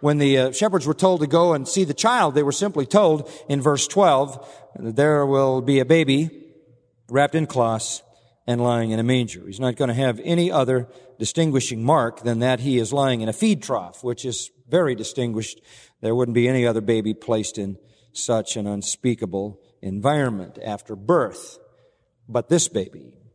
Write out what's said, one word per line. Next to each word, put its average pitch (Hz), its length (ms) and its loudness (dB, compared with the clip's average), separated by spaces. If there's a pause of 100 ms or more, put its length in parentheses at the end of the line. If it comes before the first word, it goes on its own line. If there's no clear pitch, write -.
when 147 160 2
the, 139 220 4
uh, 131 140 2
shepherds 185 340 0
were 151 80 0
told 185 260 2
to 151 60 0
go 170 260 4
and 139 160 -2
see 190 160 0
the 147 80 -6
child, 214 420 2
they 147 80 2
were 143 80 0
simply 156 360 -2
told 160 440 2 (160)
in 139 140 -2
verse 139 260 0
twelve, 143 720 0 (160)
"There 143 520 2
will 135 340 2
be 135 200 2
a 127 40 0
baby 156 460 2 (800)
wrapped 139 240 2
in 156 120 0
cloths 113 560 -2 (440)
and 120 160 0
lying 117 280 0
in 110 80 -2
a 117 40 0
manger." 120 440 -2
He's 98 140 -14
not 127 160 -2
gonna 127 160 -2
have 120 320 0
any 170 260 0
other 127 380 0 (300)
distinguishing 127 680 -2
mark 127 380 2
than 117 160 0
that 123 220 0
he 131 180 0
is 113 120 -2
lying 135 300 0
in 110 80 -4
a 107 60 -4
feed 214 280 0
trough, 95 400 -6
which 120 220 -6
is - 260 -8 (160)
very 147 280 2
distinguished. 110 680 -6 (400)
There 113 140 0
wouldn't 120 200 0
be 120 140 4
any 127 180 2
other 113 140 2
baby 107 320 0
placed 110 460 -4
in 98 180 -8 (360)
such - 440 -4
an 107 100 -6
unspeakable 101 960 -4 (220)
environment 104 840 -4
after 107 320 -10
birth. 110 600 -2 (680)
But 117 220 -4
this 165 180 2
baby. 76 460 -8 (220)